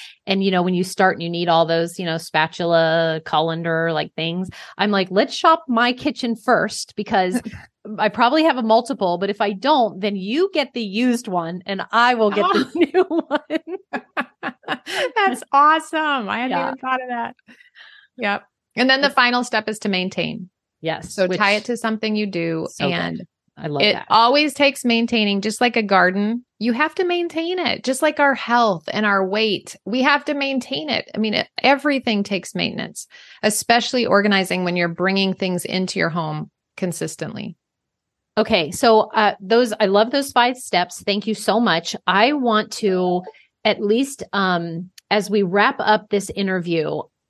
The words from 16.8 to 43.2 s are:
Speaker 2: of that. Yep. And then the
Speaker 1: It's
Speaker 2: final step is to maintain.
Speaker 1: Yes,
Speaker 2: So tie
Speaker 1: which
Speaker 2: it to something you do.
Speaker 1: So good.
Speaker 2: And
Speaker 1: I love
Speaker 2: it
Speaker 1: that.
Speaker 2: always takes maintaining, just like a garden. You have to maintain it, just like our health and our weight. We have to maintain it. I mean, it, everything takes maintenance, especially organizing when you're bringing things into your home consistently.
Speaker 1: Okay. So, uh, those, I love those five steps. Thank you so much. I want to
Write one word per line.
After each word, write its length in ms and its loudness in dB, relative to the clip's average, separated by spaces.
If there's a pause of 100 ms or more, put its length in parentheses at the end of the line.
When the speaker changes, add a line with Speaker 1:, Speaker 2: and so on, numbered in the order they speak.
Speaker 2:
of 80 -10
that. 260 -8 (840)
Yep. 260 -2 (320)
And 120 2
then 140 4
the 60 4
Speaker 1:
It's 80 -8
Speaker 2:
final 280 2
step 240 -2
is 120 -4
to 100 -4
maintain. 600 -4 (320)
Speaker 1:
Yes, 320 -6
Speaker 2:
So 140 0
tie 260 2
Speaker 1:
which 80 0
Speaker 2:
it 40 -12
to 120 -4
something 380 -4
you 120 -2
do. 440 -4
Speaker 1:
So 160 -4
good. 60 0
Speaker 2:
And 280 -4 (360)
Speaker 1:
I 100 -8
love 160 0
Speaker 2:
it 100 4
Speaker 1:
that. 160 -10
Speaker 2:
always 460 4
takes 280 2
maintaining, 580 0
just 200 -4
like 140 2
a 80 0
garden. 600 2 (140)
You 160 0
have 220 -2
to 80 0
maintain 560 -2
it, 240 -2
just 180 -4
like 180 0
our 140 4
health 580 0
and 140 -2
our 220 2
weight. 480 -2 (100)
We 160 0
have 240 2
to 80 -2
maintain 560 -4
it. 240 -4
I 60 -4
mean, 160 -2
it, 140 -2 (120)
everything 600 0
takes 320 -6
maintenance, 500 -6 (380)
especially 640 2
organizing 560 2
when 120 -2
you're 120 0
bringing 460 0
things 320 -4
into 340 -4
your 100 2
home 400 -6 (280)
consistently. 800 -8 (800)
Speaker 1:
Okay. 340 2
So, 420 4
uh, 280 2
those, 380 2
I 60 2
love 240 4
those 220 -2
five 260 2
steps. 460 -2
Thank 240 -2
you 80 -2
so 240 0
much. 360 0 (120)
I 260 4
want 400 0
to 480 0 (440)